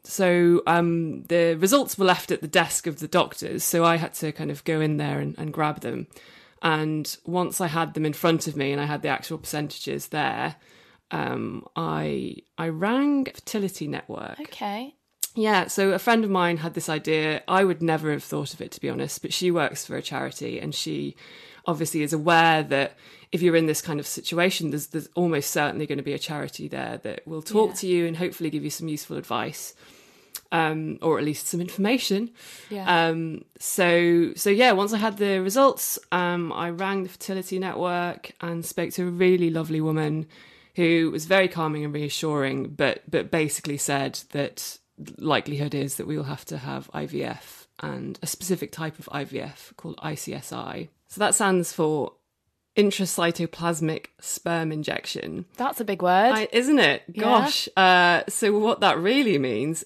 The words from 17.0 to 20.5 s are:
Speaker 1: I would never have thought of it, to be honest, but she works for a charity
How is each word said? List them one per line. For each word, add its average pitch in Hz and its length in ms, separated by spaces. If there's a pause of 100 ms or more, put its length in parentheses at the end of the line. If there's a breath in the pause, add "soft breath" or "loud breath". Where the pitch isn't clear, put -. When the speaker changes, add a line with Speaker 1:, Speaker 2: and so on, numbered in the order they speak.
Speaker 1:
I 190 160
would 165 180
never 156 300
have 143 100
thought 147 320
of - 60
it, - 120
to - 80
be 143 100
honest, 135 320
but 156 100
she 180 180
works 156 340
for - 120
a 135 60
charity 131 580